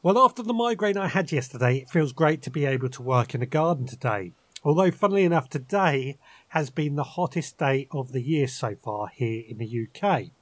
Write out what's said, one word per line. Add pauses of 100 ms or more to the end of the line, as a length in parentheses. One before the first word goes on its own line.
Well,
after
the
migraine
I
had
yesterday,
it
feels
great
to
be
able
to
work
in
the
garden
today. (320)
Although,
funnily
enough,
today (320)
has
been
the
hottest
day
of
the
year
so
far
here
in
the
U
K. (100)